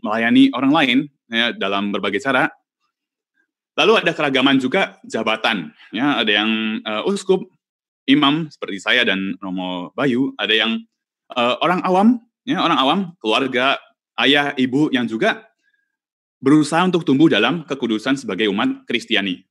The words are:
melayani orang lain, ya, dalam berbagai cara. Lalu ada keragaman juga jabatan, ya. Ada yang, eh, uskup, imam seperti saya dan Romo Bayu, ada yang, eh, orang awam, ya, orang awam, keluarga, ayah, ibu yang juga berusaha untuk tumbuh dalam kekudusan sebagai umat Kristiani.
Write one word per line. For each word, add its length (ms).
melayani 480
orang 240
lain, 240
ya, 240
dalam 400
berbagai 240
cara. 320
Lalu 240
ada 140
keragaman 420
juga 480
jabatan, 640
ya. 240
Ada 240
yang, 80
eh, 240
uskup, 400
imam 400
seperti 320
saya 240
dan 320
Romo 560
Bayu, 400
ada 240
yang, 240
eh, 240
orang 240
awam, 320
ya, 240
orang 160
awam, 160
keluarga, 560
ayah, 400
ibu 320
yang 160
juga 400
berusaha 400
untuk 240
tumbuh 240
dalam 320
kekudusan 560
sebagai 320
umat 400
Kristiani. 600